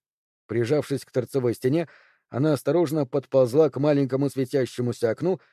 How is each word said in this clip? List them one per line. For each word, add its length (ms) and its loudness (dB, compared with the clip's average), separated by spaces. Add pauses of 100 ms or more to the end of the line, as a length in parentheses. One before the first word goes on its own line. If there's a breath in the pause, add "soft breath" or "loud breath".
(480)
Прижавшись 580 -2
к 60 -20
торцевой 420 -2
стене, 340 -2 (420 soft breath)
она 240 0
осторожно 520 0
подползла 640 2
к 100 -6
маленькому 500 0
светящемуся 800 -2
окну 300 -2 (140)